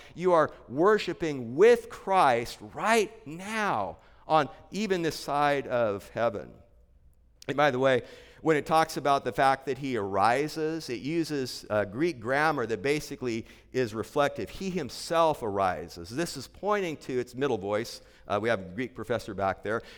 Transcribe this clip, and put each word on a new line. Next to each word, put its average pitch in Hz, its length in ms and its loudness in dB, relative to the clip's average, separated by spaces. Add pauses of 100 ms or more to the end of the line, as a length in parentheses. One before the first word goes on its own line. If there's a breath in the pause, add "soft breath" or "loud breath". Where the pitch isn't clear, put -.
(160 loud breath)
You 180 160 2
are 156 200 6 (180)
worshiping 151 880 0
with 233 320 8
Christ 139 720 2 (140)
right 220 380 2 (160)
now 170 680 -4 (280 soft breath)
on 151 220 4 (240 loud breath)
even 190 300 -2
this 160 180 -2
side 143 480 0
of 107 460 0
heaven. 101 360 -2 (1000)
And 135 80 -4
by 143 140 4
the 123 80 -2
way, 131 240 4 (380 loud breath)
when 156 140 4
it 139 100 0
talks 160 300 2
about 139 300 0
the 120 80 -2
fact 135 320 2
that 131 120 -4
he 131 200 -4
arises, 139 920 0
it 113 120 -6
uses, 147 680 -4
uh, 104 140 2
Greek 123 380 -4
grammar 135 440 0
that 107 160 -4
basically 131 640 -4 (280 loud breath)
is 123 200 0
reflective. 143 560 -2
He 190 200 -8
himself 165 720 -2
arises. 90 640 -4
This 147 280 -6
is 127 100 -12
pointing 190 500 -2
to 127 220 -4
its 120 160 -6
middle 127 220 0
voice. 104 420 -4 (260 soft breath)
Uh, 101 160 0
we 113 60 -2
have 113 140 2
a 90 140 -14
Greek 123 200 -6
professor 110 380 -6
back 95 300 -2
there, 110 180 -2 (160 loud breath)